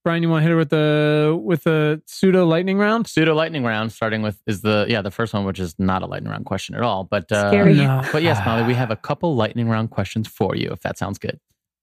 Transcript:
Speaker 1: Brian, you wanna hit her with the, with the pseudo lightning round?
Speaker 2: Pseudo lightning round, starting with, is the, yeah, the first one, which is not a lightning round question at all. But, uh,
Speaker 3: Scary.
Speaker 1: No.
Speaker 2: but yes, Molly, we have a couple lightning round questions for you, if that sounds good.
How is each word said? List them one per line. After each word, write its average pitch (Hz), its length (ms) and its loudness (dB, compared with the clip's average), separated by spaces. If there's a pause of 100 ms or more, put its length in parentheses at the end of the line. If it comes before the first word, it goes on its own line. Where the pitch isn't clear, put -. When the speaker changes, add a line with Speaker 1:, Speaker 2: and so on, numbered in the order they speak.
Speaker 1:
Brian, 170 200 0
you 165 80 2
wanna 160 120 2
hit 160 80 4
her 165 60 4
with 160 140 0
the, 151 760 2
with 180 200 -2
the 156 420 0
pseudo 185 400 2
lightning 185 320 2
round? 214 280 0
Speaker 2:
Pseudo 160 280 2
lightning 160 300 -2
round, 110 280 -2
starting 110 300 -2
with, 107 240 -4
is 104 160 -4
the, 104 260 2
yeah, 110 140 0
the 98 80 -6
first 113 240 -4
one, 101 100 -2
which 92 160 -4
is 87 180 -6
not 92 240 0
a 90 40 -6
lightning 98 240 -8
round 104 160 -8
question 98 280 -6
at 104 60 -6
all. 104 240 -2
But, 101 260 -4
uh, 104 200 0
Speaker 3:
Scary. 185 240 6
Speaker 1:
No. 135 280 2 (100)
Speaker 2:
but 151 100 0
yes, 147 240 2
Molly, 113 160 0
we 117 100 2
have 123 180 0
a 110 60 -2
couple 160 400 -2
lightning 113 320 0
round 110 220 0
questions 110 360 -4
for - 300 -2
you, - 140 -4
if - 120 -10
that - 140 -4
sounds 98 220 -6
good. - 200 -8 (440)